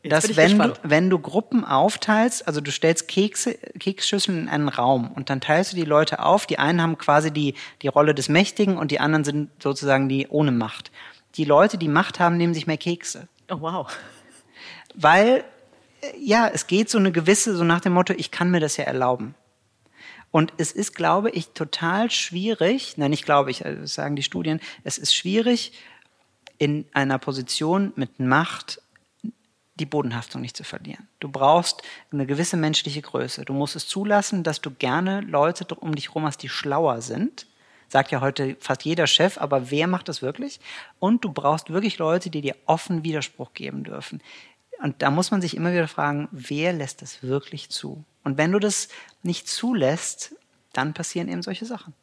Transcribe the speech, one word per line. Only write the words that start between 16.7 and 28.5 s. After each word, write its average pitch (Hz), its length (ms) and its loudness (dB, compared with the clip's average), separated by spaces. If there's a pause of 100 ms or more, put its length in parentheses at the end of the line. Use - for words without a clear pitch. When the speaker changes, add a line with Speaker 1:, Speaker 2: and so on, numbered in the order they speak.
Speaker 2:
so 226 100 2
eine 190 140 4
gewisse, 185 440 2
so 170 80 2
nach 170 160 4
dem 180 120 2
Motto, 180 240 4
ich 160 140 -8
kann 180 200 0
mir 175 100 2
das 151 160 -2
ja 143 80 -4
erlauben. 127 500 -2 (960)
Und 160 260 2
es 160 160 -4
ist, - 220 -6
glaube 175 360 2
ich, - 200 -8
total 180 600 -2
schwierig, 202 840 -2
nein, 143 140 0
nicht 151 140 -2
glaube 143 260 2
ich, - 160 -6
also - 160 -8
das 147 120 -10
sagen 147 220 -4
die 139 60 -4
Studien, 165 380 -4 (240)
es - 140 -6
ist 139 160 0
schwierig, 226 580 0 (840)
in 147 360 0
einer 135 240 0
Position 156 800 -2
mit 135 240 -6
Macht 131 600 0 (1000)